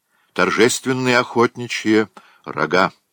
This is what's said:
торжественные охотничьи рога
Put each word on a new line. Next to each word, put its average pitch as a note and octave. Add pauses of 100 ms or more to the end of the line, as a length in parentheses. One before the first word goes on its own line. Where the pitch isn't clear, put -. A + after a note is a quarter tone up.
(320)
торжественные B2
охотничьи A#2 (380)
рога D#2 (200)